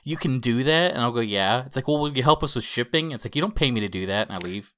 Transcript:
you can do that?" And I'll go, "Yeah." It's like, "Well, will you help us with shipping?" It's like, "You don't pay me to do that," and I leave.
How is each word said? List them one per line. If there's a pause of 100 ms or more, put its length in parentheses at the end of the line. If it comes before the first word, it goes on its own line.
you
can
do
that?"
And
I'll
go,
"Yeah."
It's
like,
"Well,
will
you
help
us
with
shipping?"
It's
like,
"You
don't
pay
me
to
do
that,"
and
I
leave.